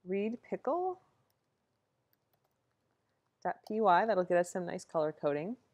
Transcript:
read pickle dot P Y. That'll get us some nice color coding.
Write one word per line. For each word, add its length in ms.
read 380
pickle 580
dot 140
P 140
Y. 260
That'll 180
get 140
us 120
some 160
nice 180
color 340
coding. 380